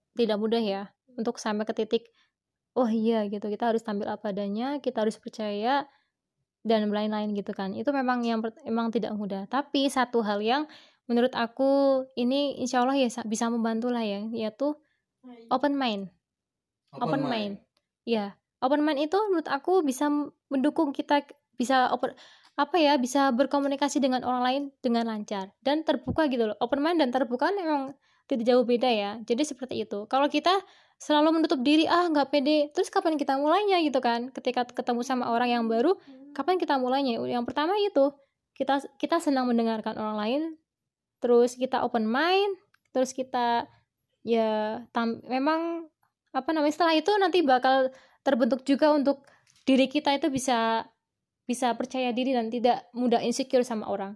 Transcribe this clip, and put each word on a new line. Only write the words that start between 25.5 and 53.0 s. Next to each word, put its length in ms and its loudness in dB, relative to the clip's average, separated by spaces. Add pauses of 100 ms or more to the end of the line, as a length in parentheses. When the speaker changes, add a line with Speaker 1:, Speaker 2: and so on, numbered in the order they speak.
Speaker 1:
dan 160 2
terbuka 480 0
gitu 240 0
loh. 80 -12
Open 180 0
mind 220 2
dan 80 2
terbuka 400 0
kan 80 -2
memang 400 -4 (320)
tidak 180 -2
jauh 160 6
beda 240 0
ya. 240 0 (140)
Jadi 180 0
seperti 400 -6
itu. 240 -8
Kalau 220 2
kita 320 2 (400)
selalu 400 4
menutup 240 2
diri, 240 4
"Ah, 160 4
nggak 240 2
pede," 420 2
terus 220 -2
kapan 240 0
kita 180 -2
mulainya 460 2
gitu 160 0
kan? 320 -2
Ketika 400 -4
ketemu 320 -4
sama 320 -2
orang 160 2
yang 160 0
baru, 320 2 (340)
kapan 300 -2
kita 160 0
mulainya? 480 0
Yang 240 -2
pertama 320 -2
itu, 320 2 (400)
kita, 320 -2 (160)
kita 160 0
senang 320 0
mendengarkan 480 -2
orang 240 -4
lain, 200 -2 (760)
terus 400 4
kita 240 -2
open 240 -2
mind, 500 2 (380)
terus 180 0
kita 540 -2 (560)
ya 580 0 (140)
tam-, 320 -2
memang, 640 -2 (420)
apa 220 -4
namanya, 180 2
setelah 220 2
itu 240 4
nanti 240 4
bakal 480 4 (320)
terbentuk 400 2
juga 320 4
untuk 320 2 (400)
diri 240 4
kita 240 0
itu 160 0
bisa, 560 0 (640)
bisa 240 0
percaya 400 -4
diri 240 0
dan 160 -2
tidak 400 0
mudah 320 2